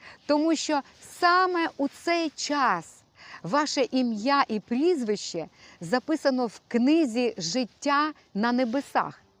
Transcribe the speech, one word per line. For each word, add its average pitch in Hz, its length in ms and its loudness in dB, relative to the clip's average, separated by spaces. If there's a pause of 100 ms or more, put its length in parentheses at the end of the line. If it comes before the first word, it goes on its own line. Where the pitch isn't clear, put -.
(260)
тому 302 300 2
що 294 240 -2 (400)
саме 359 560 2
у 277 120 0
цей 339 420 -2
час 240 720 -2 (400)
ваше 277 480 0
ім'я 254 580 0
і 214 120 -2
прізвище 240 880 -2 (320)
записано 254 680 0
в - 220 -12
книзі 247 680 2
життя 269 760 -2 (220)
на 233 180 0
небесах, 240 720 -2 (180)